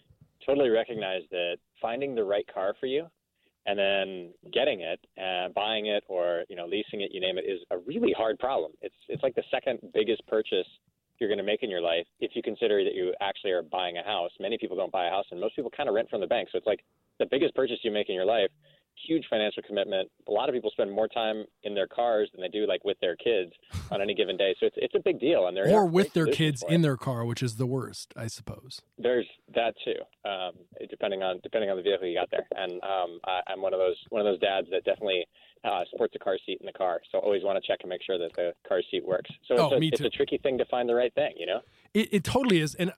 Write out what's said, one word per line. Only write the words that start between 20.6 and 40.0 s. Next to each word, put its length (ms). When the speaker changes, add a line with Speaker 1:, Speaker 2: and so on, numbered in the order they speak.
Speaker 1:
spend 220
more 160
time 360
in 100
their 140
cars 440
than 80
they 80
do, 180
like, 180
with 160
their 160
kids 360
on 100
any 140
given 220
day. 240
So 60
it's, 120
it's 160
a 60
big 180
deal. 300
And 80
there 120
Speaker 2:
Or 140
Speaker 1:
are 40
Speaker 2:
with 200
Speaker 1:
great 80
Speaker 2:
their 120
Speaker 1:
solutions 100
Speaker 2:
kids 260
Speaker 1:
for 80
Speaker 2:
in 100
Speaker 1:
it. 20
Speaker 2:
their 140
car, 280
which 180
is 140
the 100
worst, 500
I 120
suppose. 540
Speaker 1:
There's 300
that 220
too, 140
um, 240
depending 360
on, 180
depending 280
on 60
the 60
vehicle 240
you 80
got 160
there. 240
And, 200
um, 400
I, 240
I'm 140
one 120
of 60
those, 160
one 140
of 80
those 60
dads 320
that 140
definitely, 420
uh, 260
supports 240
a 60
car 260
seat 140
in 60
the 60
car. 280
So 80
always 240
wanna 240
check 140
and 100
make 140
sure 120
that 200
the 160
car 120
seat 120
works. 260
So 100
Speaker 2:
Oh, 80
Speaker 1:
it's 80
a, 60
Speaker 2:
me 80
Speaker 1:
it's 100
Speaker 2:
too. 80